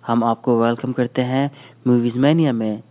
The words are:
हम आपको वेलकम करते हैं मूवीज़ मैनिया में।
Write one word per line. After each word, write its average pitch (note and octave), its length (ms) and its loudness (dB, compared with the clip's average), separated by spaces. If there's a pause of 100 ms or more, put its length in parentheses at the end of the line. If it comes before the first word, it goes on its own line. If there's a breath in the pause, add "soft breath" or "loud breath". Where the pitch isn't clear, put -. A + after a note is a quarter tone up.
हम A#2 200 0
आपको A#2 340 0
वेलकम A#2+ 340 0
करते B2 300 -2
हैं C3 280 -2 (360 loud breath)
मूवीज़ A#2+ 320 2
मैनिया D3+ 340 2
में। A2 380 -4